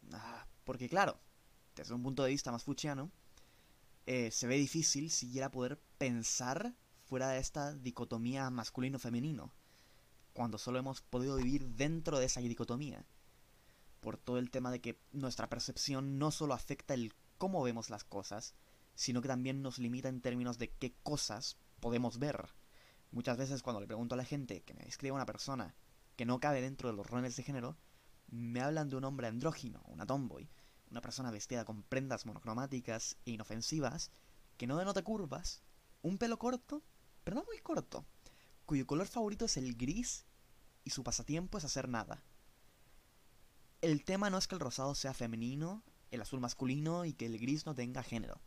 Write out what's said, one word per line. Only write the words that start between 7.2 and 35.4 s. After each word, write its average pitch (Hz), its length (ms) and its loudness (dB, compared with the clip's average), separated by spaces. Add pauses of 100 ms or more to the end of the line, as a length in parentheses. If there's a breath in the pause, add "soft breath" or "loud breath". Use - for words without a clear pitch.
de 131 120 2
esta 143 340 0
dicotomía 123 760 0
masculino-femenino, 127 1040 0 (800 loud breath)
cuando 117 240 0
solo 127 220 0
hemos 135 220 -4
podido 131 340 0
vivir 131 360 4
dentro 151 480 4
de 127 80 6
esa 127 120 2
dicotomía. 120 640 0 (1000 soft breath)
Por 113 140 -4
todo 123 200 0
el 123 140 0
tema 127 180 0
de 123 120 -2
que 117 180 -4 (140)
nuestra 131 360 -2
percepción 139 720 0
no 151 100 6
solo 151 240 2
afecta - 400 -2
el 117 220 0 (240)
cómo 185 240 2
vemos 117 260 0
las 104 140 -6
cosas, 101 500 -6 (420 loud breath)
sino 123 260 2
que 127 80 -2
también 131 340 0
nos 131 160 -4
limita 127 300 0
en 127 120 -4
términos 123 380 0
de 117 140 -2
qué 123 280 -2
cosas - 560 -2 (220)
podemos 120 400 2
ver. 143 300 0 (640 loud breath)
Muchas 120 260 0
veces 135 260 0
cuando 117 160 0
le 101 80 -6
pregunto 120 260 0
a 123 40 0
la 127 80 -2
gente 131 360 -4
que - 120 -16
me - 100 -12
describa 135 320 -2
una 135 100 2
persona 110 480 -4 (440)
que 117 80 0
no 123 140 4
cabe 143 220 4
dentro 131 280 -2
de 110 60 0
los 101 140 -6
roles 123 280 0
de 127 60 -4
género, 139 340 -4 (500 soft breath)
me 117 320 -2
hablan 147 300 2
de 131 80 0
un 135 80 0
hombre 135 220 -2
andrógino, 123 600 -2
una 78 180 -8
tomboy, 123 440 0 (420 loud breath)
una 117 100 -6
persona 123 300 -4
vestida 113 320 -2
con 104 180 -6
prendas 131 440 0
monocromáticas 117 1000 -4
e 120 60 -4
inofensivas, 117 800 0 (460 loud breath)
que 120 100 -2
no 139 100 4
denota 190 240 4
curvas, 175 640 -2 (380)